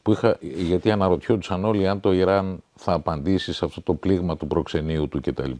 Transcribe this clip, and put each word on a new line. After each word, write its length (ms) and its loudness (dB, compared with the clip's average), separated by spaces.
που 100 2
είχα, 300 2
γιατί 500 0
αναρωτιόντουσαν 720 0
όλοι 220 2
αν 120 0
το 140 2
Ιράν 500 2
θα 180 -2
απαντήσει 600 -2
σε 120 -2
αυτό 160 -8
το 120 -2
πλήγμα 440 0
του 100 -6
προξενείου 600 -2
του 140 -4
κτλ. 380 -4